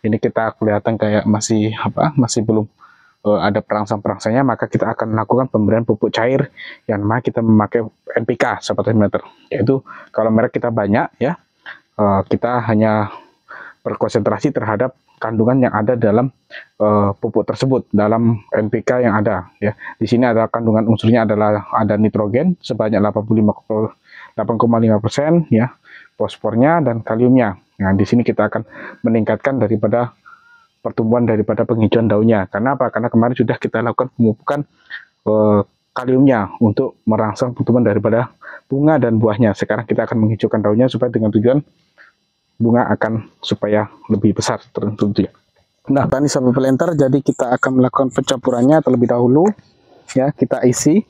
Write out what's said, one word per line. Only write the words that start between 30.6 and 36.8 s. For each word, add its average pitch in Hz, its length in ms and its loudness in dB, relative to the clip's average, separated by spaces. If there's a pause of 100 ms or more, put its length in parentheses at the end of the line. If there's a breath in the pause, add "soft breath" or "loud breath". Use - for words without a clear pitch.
pertumbuhan 117 480 0
daripada 110 400 0
penghijauan 113 400 2
daunnya. 104 400 2
Karena 127 320 -2
apa? 123 80 0
Karena 117 240 -4
kemarin 117 240 2
sudah 120 240 -2
kita 117 240 -4
lakukan 127 320 -4
pemupukan, 127 480 -2 (640 loud breath)
eh, 107 340 4 (300)
kaliumnya 127 720 0
untuk 117 400 -2